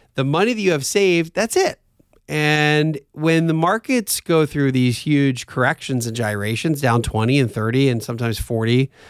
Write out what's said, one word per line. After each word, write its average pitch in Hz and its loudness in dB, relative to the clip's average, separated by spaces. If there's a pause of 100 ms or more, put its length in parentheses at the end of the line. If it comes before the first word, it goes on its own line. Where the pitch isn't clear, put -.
(140)
the 135 -2
money 175 2
that 214 -4
you 185 2
have 139 -2
saved, 175 0
that's 220 -2
it. 381 0 (480)
And 151 0 (120)
when 165 0
the 165 2
markets 208 0
go 160 2
through 143 0
these 127 0
huge 139 0
corrections 127 -2
and 113 -8
gyrations, 113 -2
down 117 2
twenty 113 0
and 120 0
thirty 117 0
and 117 0
sometimes 113 -6
forty 120 0 (200)